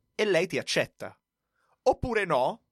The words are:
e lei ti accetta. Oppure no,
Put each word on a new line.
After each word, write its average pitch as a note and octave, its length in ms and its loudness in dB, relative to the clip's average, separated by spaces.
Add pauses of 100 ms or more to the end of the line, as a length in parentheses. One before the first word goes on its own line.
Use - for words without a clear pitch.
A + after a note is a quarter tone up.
(160)
e G#3+ 100 0
lei F#3 220 2
ti C#3+ 100 -4
accetta. - 600 -4 (680)
Oppure A#3+ 420 0
no, D#3 460 0